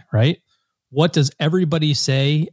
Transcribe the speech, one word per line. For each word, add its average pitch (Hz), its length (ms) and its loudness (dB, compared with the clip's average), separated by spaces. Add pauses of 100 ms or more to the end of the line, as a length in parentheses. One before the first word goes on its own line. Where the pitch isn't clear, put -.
(120)
right? 117 260 2 (520)
What 151 220 0
does 147 280 0
everybody 156 540 0
say 143 580 -2